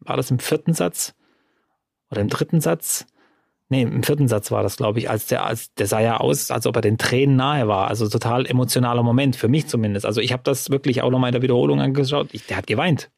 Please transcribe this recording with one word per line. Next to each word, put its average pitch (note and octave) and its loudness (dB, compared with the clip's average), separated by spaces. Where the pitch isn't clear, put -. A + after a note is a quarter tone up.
war C3 -6
das C3 -4
im B2+ 0
vierten D#3 -2
Satz? - -4
Oder G#2+ -2
im G#2 0
dritten D#3+ 0
Satz? - -4
Nee, C3 2
im A2+ -2
vierten D3 2
Satz G#2+ -2
war G#2+ 0
das, G2+ -2
glaub A2+ -2
ich, A#2 -4
als A2 -4
der, - -2
als, A2+ -6
der G#2 -2
sah A2 2
ja A2+ 2
aus, - 0
als A#2+ -2
ob A#2+ -2
er A#2+ 2
den A2+ 2
Tränen C3+ 2
nahe C3+ 2
war. F#2+ 2
Also A2 -2
total A#2+ 0
emotionaler B2 2
Moment, B2 2
für A2+ 0
mich C#3+ 2
zumindest. G#2 -2
Also G#2+ 0
ich B2 -2
hab B2 -6
das C#3 -2
wirklich C3+ 0
auch B2+ 0
nochmal B2+ 2
in A#2+ 0
der B2 0
Wiederholung C3 2
angeschaut. C#3 0
Ich, - -14
der G2+ -4
hat G2 -8
geweint. C#3 0